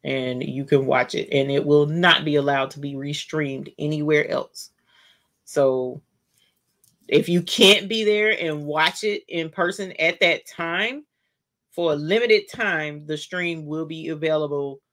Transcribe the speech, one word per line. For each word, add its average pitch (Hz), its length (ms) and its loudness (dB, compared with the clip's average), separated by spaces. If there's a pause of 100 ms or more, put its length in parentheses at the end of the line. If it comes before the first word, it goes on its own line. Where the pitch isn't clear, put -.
and 127 400 -4
you 135 220 -6
can 139 200 4
watch 131 300 2
it, 135 160 -4
and 139 200 2
it 143 140 2
will 147 200 6
not 160 400 4
be 147 100 0
allowed 139 360 0
to 143 80 -16
be 143 140 -8
restreamed 139 840 -6
anywhere 151 500 2
else. - 420 -8 (720)
So 131 580 0 (1040)
if 151 220 2
you 175 120 2
can't 202 460 4
be 220 160 -2
there 208 360 2
and 151 260 -4
watch 156 380 0
it 208 240 -4
in 165 220 -6
person 185 440 -4
at 170 260 0
that 170 280 2
time, 202 580 -6 (680)
for 170 220 0
a - 20 2
limited 214 540 2
time, 151 560 -4
the 151 120 -6
stream 170 480 -6
will 156 200 -6
be 160 240 -12
available 147 680 -2 (140)